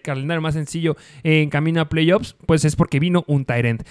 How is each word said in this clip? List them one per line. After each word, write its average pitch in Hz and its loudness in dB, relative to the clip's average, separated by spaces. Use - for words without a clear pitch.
calendario 147 -4
más 156 -2
sencillo 160 -4
en 156 2
camino 160 0
a 156 -2
playoffs, 160 2
pues 160 4
es 151 0
porque 147 0
vino 175 2
un 143 0
tight 120 -2
end. 113 -2